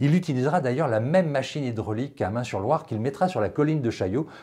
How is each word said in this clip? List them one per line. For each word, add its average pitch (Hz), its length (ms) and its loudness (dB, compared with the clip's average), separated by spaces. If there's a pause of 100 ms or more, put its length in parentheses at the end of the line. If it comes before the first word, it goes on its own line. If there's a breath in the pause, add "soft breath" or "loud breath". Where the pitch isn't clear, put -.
Il 143 160 4
utilisera 151 440 0
d'ailleurs 131 280 0
la 110 100 2
même 160 320 2
machine 139 320 -2
hydraulique 113 580 -4
à 95 100 0
Main-sur-Loire 120 560 -2
qu'il 110 140 -4
mettra 143 280 0
sur 120 120 -2
la 101 100 0
colline 151 320 0
de 117 80 0
Chaillot 101 360 -2 (160 loud breath)